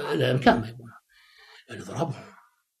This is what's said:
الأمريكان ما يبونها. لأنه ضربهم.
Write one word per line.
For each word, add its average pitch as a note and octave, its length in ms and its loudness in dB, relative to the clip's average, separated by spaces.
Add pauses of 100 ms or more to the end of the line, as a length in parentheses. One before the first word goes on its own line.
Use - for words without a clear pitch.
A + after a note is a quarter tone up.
(120)
الأمريكان C3 480 4
ما A2 80 -6
يبونها. - 320 -16 (680)
لأنه - 160 -12
ضربهم. C3 400 -4 (560)